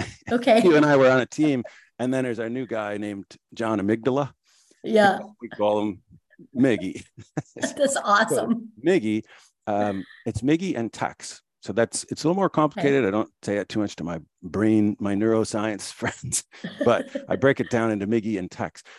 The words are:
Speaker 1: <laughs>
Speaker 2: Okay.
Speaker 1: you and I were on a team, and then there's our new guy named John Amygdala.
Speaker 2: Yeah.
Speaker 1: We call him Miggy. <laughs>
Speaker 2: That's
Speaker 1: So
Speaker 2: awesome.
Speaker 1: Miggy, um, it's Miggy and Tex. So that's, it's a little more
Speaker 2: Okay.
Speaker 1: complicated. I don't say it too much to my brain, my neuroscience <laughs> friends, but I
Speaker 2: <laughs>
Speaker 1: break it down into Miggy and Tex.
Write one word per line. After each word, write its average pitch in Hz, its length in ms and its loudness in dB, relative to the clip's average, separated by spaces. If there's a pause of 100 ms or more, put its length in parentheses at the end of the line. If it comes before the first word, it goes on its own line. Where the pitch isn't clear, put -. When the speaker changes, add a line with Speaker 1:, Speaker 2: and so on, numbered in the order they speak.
Speaker 1:
<laughs> - 260 -10
Speaker 2:
Okay. 233 320 4
Speaker 1:
you 170 100 6
and 151 100 6
I 147 120 6
were 135 120 8
on 131 120 4
a 117 60 -2
team, 143 360 0 (380)
and 127 120 -2
then 131 120 -2
there's 117 160 -6
our 113 80 -4
new 123 180 -6
guy 104 320 -6
named 101 260 -8 (300)
John 110 240 0
Amygdala. 117 540 0 (500)
Speaker 2:
Yeah. 208 380 2 (200)
Speaker 1:
We 117 80 -16
call 104 340 0
him 101 200 -6 (540)
Miggy. 107 480 0 (260)
<laughs> - 240 -10
Speaker 2:
That's - 400 -2
Speaker 1:
So - 80 -4
Speaker 2:
awesome. 220 680 0 (140)
Speaker 1:
Miggy, 110 380 2 (460)
um, 101 360 -2 (220)
it's 113 140 -6
Miggy 165 360 0
and 117 160 -4
Tex. - 480 -8 (220)
So 101 100 -10
that's, 110 380 -2
it's - 140 -8
a - 20 2
little 170 100 2
more 196 100 2
Speaker 2:
Okay. - 80 0
Speaker 1:
complicated. 147 500 2
I 95 80 2
don't 107 180 -2 (140)
say 104 140 -2
it 95 100 -6
too 110 100 -6
much 101 180 -2
to 78 80 -10
my 82 140 -6 (240)
brain, 104 560 2
my 101 160 -2
neuroscience 107 800 0
<laughs> - 80 -16
friends, - 420 -6 (420)
but - 240 2 (200)
I - 80 -2
Speaker 2:
<laughs> - 80 -2
Speaker 1:
break 135 160 4
it 120 100 -4
down 113 220 0
into 101 160 -2
Miggy 107 320 0
and 87 100 -8
Tex. - 320 -10 (160)